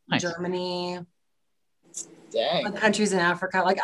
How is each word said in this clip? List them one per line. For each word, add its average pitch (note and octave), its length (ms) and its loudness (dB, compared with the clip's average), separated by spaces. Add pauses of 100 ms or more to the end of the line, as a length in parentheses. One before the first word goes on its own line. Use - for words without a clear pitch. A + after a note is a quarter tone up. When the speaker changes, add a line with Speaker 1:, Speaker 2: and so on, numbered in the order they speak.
Speaker 1:
Nice. - 140 0
Speaker 2:
Germany, F3+ 760 -4 (1300)
Speaker 3:
Dang. C#3 340 0
Speaker 2:
like, - 120 -4
countries G#3 380 2
in F#3 40 4
Africa. F3 460 2
Like, F#3+ 200 2